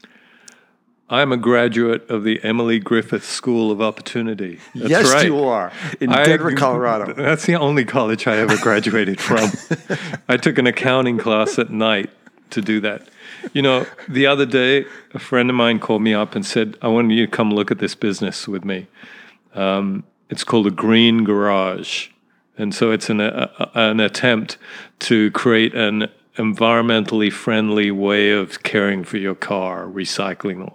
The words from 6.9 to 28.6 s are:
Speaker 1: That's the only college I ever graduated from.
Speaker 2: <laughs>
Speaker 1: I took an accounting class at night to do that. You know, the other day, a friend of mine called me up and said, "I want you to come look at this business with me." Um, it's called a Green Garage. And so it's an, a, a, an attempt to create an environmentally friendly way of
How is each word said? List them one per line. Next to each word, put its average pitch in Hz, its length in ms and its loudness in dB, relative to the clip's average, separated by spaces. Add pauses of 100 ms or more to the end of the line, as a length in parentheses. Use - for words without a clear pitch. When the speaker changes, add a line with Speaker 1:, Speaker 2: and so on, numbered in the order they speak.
Speaker 1:
That's 143 340 -2
the 175 80 4
only 147 300 2
college 110 420 -2
I 110 120 2
ever 107 180 2
graduated 104 640 0
from. 110 280 2 (680)
Speaker 2:
<laughs> - 100 -10
Speaker 1:
I 127 80 2
took 127 220 0
an 127 80 4
accounting 127 500 2
class 110 440 0
at 110 100 -2
night 107 400 0 (400)
to 117 100 -6
do 107 200 0
that. 101 260 -6 (460)
You 143 100 0
know, 131 240 2 (220)
the 139 180 2
other 139 200 2
day, 131 380 2 (300)
a - 60 -10
friend 123 280 0
of 127 60 0
mine 117 240 4
called 107 240 0
me 110 100 2
up 107 220 -2
and 101 100 -4
said, 110 380 -2
"I 120 60 -2
want 117 240 2
you 113 120 4
to 107 60 -2
come 107 220 0
look 104 180 0
at 107 80 -2
this 98 160 -4
business 98 540 -6
with 98 160 -6
me." 95 240 -6 (640)
Um, 98 480 -2 (260)
it's - 140 -8
called 110 240 2
a 98 60 2
Green 113 500 4
Garage. 98 840 -2 (500)
And 104 160 -4
so 117 160 0
it's 110 200 -2
an, 107 100 0
a, - 380 -2
a, - 160 -4
an 110 260 2
attempt 110 560 0 (440)
to 107 320 4
create 113 420 2
an 107 340 -2 (300)
environmentally 113 920 2
friendly 107 580 0
way 101 400 2
of 101 320 -2